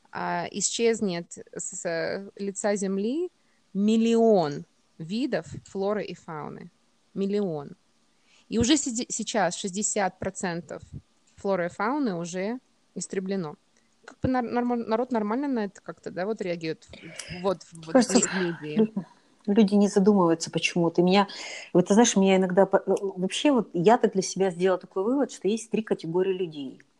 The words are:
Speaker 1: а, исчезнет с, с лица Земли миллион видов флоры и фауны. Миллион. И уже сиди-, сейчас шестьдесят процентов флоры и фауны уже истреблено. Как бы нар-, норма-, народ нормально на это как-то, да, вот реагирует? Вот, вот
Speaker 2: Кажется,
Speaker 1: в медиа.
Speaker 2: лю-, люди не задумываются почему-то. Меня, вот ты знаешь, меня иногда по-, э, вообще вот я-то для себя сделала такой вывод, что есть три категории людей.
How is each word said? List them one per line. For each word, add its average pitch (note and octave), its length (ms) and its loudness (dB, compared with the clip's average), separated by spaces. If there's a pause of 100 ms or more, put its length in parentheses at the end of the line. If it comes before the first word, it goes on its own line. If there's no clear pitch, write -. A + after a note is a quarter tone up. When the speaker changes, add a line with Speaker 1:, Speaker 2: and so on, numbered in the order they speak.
(120)
Speaker 1:
а, F3 400 -4
исчезнет G#3 800 -2 (240)
с, - 200 -10
с E3+ 600 -6
лица G3+ 400 -2
Земли G3+ 540 -4 (440)
миллион G#3+ 920 4 (320)
видов G3+ 480 -4 (200)
флоры G3 380 -4
и F3+ 100 -10
фауны. D#3 560 -14 (440)
Миллион. F#3+ 600 -4 (720)
И G#3 100 -2
уже A#3 180 4
сиди-, B3+ 340 -4
сейчас G3+ 460 -2
шестьдесят G3 640 -4
процентов F3 640 -8 (540)
флоры F#3+ 300 -2
и - 40 -8
фауны A#3+ 460 -2
уже F#3 440 -6 (340)
истреблено. F#3+ 640 -6 (500)
Как - 140 -20
бы - 100 -2
нар-, B3+ 200 0
норма-, A#3+ 260 0
народ A#3 360 -2
нормально A3+ 360 -2
на A#3+ 180 -2
это - 160 -14
как-то, - 280 -14
да, F3 160 -6
вот A3 160 -6
реагирует? E3+ 460 -6 (400)
Вот, F3+ 340 -4 (100)
вот E3 260 2
Speaker 2:
Кажется, A#3+ 220 6
Speaker 1:
в - 120 0
медиа. E3+ 520 0
Speaker 2:
лю-, A3 80 0 (540)
люди G3+ 280 6
не G3+ 140 6
задумываются F#3 600 4
почему-то. E3 520 0
Меня, G3 260 4 (440)
вот F3+ 160 6
ты G3+ 60 2
знаешь, A#3 220 6
меня F#3+ 200 6
иногда F#3 300 4
по-, G3 120 2
э, G3 160 0 (220)
вообще F#3+ 360 0
вот A#3 200 0
я-то G#3+ 380 4
для F#3+ 120 0
себя F#3+ 280 -2
сделала F3+ 300 0
такой - 240 -6
вывод, C4 280 0
что - 160 -4
есть A3 220 -4
три G#3 120 0
категории F#3 500 -2
людей. D3+ 480 -8 (200)